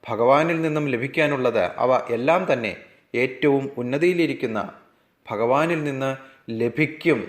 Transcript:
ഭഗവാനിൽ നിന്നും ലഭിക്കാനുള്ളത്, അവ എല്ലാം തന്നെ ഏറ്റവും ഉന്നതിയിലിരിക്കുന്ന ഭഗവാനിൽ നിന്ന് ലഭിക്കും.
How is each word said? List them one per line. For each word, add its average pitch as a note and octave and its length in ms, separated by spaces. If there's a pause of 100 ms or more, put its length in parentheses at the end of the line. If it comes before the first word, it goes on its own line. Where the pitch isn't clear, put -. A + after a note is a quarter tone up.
ഭഗവാനിൽ C#3 560
നിന്നും D3+ 320
ലഭിക്കാനുള്ളത്, B2+ 720 (200)
അവ B2 60 (260)
എല്ലാം D#3 300
തന്നെ A#2 260 (420)
ഏറ്റവും C3+ 500 (120)
ഉന്നതിയിലിരിക്കുന്ന C3+ 840 (680)
ഭഗവാനിൽ C3+ 580
നിന്ന് C3+ 260 (500)
ലഭിക്കും. C#3 680